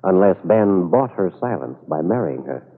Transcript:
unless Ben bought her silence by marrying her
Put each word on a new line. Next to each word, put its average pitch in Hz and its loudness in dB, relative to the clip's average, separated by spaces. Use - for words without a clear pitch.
unless 92 4
Ben 101 2
bought 123 0
her 92 -2
silence 69 -6
by 78 -4
marrying 80 -2
her 65 -10